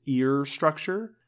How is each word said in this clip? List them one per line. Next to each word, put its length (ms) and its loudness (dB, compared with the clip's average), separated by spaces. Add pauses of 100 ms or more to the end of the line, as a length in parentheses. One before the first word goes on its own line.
ear 380 2
structure, 720 -2 (140)